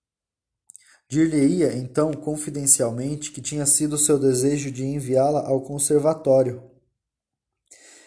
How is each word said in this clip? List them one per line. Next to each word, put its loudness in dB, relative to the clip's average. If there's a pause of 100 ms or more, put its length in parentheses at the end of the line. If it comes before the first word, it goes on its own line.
(1080)
Dir-lhe-ia, 2
então, -2
confidencialmente, -4
que -14
tinha -4
sido 0
seu 4
desejo 0
de -8
enviá-la 0
ao 0
conservatório 0 (1400)